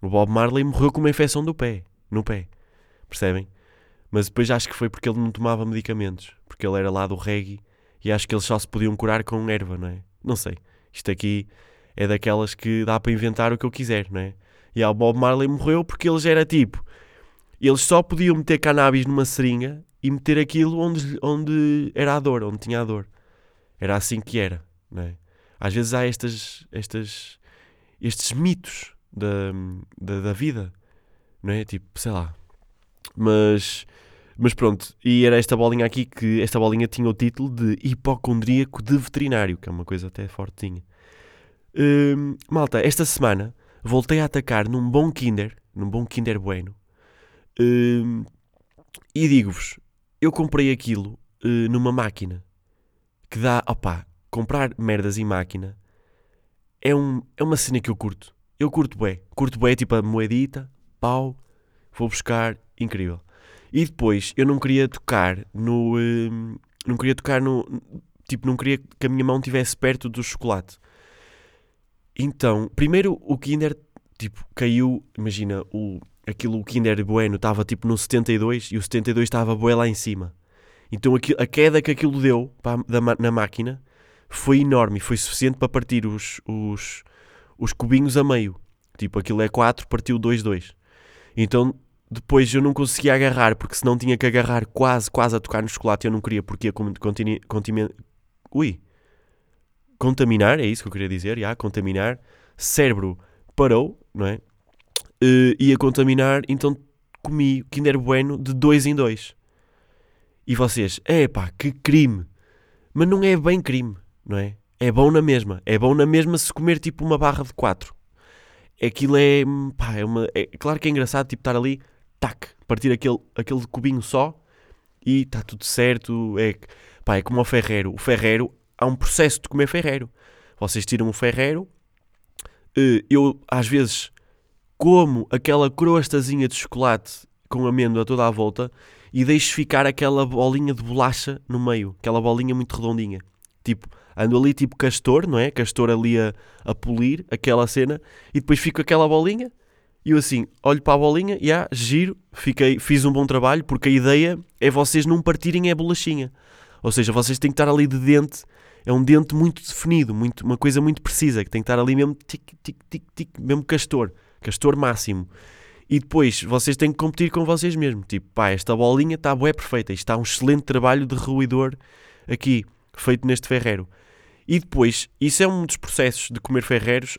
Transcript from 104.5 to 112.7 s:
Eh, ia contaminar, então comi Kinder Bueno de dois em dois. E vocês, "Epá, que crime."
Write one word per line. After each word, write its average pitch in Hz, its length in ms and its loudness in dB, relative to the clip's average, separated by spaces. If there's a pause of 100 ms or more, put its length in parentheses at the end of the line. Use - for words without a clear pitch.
Eh, 127 380 6
ia 135 180 6
contaminar, 135 680 2
então 139 300 -2 (460)
comi 139 480 0
Kinder 143 260 2
Bueno 131 400 0
de 135 160 -6
dois 143 320 6
em 147 80 2
dois. 120 420 -2 (1120)
E 123 100 0
vocês, 117 520 0
"Epá, 131 500 2
que 139 140 -4
crime." 131 540 4 (680)